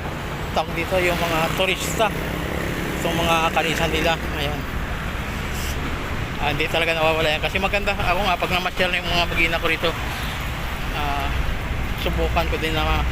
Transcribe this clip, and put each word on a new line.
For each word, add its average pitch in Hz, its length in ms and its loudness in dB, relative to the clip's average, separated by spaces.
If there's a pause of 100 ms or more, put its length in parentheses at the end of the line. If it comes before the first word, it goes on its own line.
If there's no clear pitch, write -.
(560)
tawag 165 160 0
dito, 170 240 0
yung 175 240 2
mga 165 180 2 (220)
turista. 190 480 2 (920)
Itong 170 220 0
mga 165 160 4 (160)
kalisa 160 400 2
nila, 160 240 2 (240)
ayan. 143 200 -2 (1800)
Ah, 147 80 2
hindi 147 220 0
talaga 165 240 2
nawawala 156 400 4
yan. 151 80 -2
Kasi 185 160 0
maganda. 196 320 2
Ako 190 320 2
nga, 175 160 2
pag 165 100 0
namasyal 180 400 0
na 180 80 0
yung 175 140 -2
mga 170 160 2
mag-ina 165 340 2
ko 170 60 0
rito, 160 220 2 (1040)
ah, 143 320 0 (720)
subukan 165 480 2
ko 165 100 0
din 160 140 0
na 156 400 2